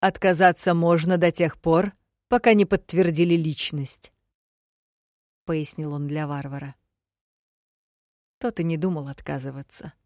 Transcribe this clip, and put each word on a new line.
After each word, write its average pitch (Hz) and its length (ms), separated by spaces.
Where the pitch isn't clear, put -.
Отказаться 180 720
можно 170 440
до 170 140
тех 165 260
пор, 175 340
пока 240 260
не 208 100
подтвердили 175 720
личность, 156 760
пояснил 156 500
он 147 120
для 147 200
варвара. 139 480
Тот 233 220
и 165 40
не 165 120
думал 156 320
отказываться. 139 840